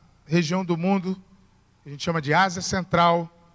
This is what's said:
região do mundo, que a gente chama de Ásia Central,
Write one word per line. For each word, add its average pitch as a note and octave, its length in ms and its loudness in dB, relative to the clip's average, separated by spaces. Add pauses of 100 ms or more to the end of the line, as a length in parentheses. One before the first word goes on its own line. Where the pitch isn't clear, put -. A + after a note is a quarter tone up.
(260)
região E3+ 380 0
do E3+ 140 -2
mundo, F#3 440 -2 (640)
que D3 60 -18
a - 20 -14
gente C#3+ 120 -14
chama E3 180 -2
de C#3+ 120 0
Ásia F#3 280 2
Central, E3+ 680 0 (260)